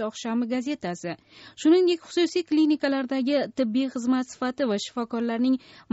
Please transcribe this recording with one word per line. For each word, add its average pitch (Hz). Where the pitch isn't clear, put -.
oqshomi 233
gazetasi. 233
Shuningdek, 349
xususiy 349
klinikalardagi 277
tibbiy 262
xizmat 254
sifati 254
va 202
shifokorlarning 233